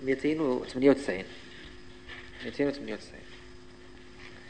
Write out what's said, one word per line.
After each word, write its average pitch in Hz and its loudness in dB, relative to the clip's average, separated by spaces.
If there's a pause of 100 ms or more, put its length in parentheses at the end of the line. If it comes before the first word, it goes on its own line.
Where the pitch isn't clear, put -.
مائتين 135 4
وثمانية 131 6
وتسعين. 95 4 (1200)
مائتين 143 2
وثمانية 113 -4
وتسعين. - -14 (1300)